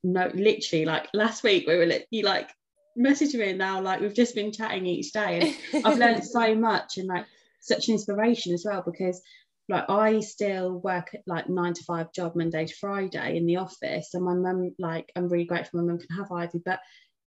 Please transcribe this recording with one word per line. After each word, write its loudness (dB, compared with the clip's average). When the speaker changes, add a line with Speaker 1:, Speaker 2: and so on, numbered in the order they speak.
Speaker 1:
no, 2
literally, 2
like, 0
last 0
week 4
we 6
were 6
li-, 0
you, -2
like, 0
messaged 4
me, 0
and -2
now, -2
like, 0
we've -2
just 4
been -2
chatting -4
each -2
day, 0
and 0
I've 6
learned 4
Speaker 2:
<laughs> -10
Speaker 1:
so 2
much, 0
and, -4
like, -4
such -2
an 4
inspiration 0
as -4
well, -2
because, -4
like, 0
I 4
still -4
work -4
at, -16
like, -4
nine-to-five -2
job -6
Monday 0
to -10
Friday -4
in 0
the 2
office, -6
and -4
my 0
mum, -2
like, -6
I'm -2
really 0
grateful -4
my 2
mum -2
can -10
have -8
Ivy, -6
but -4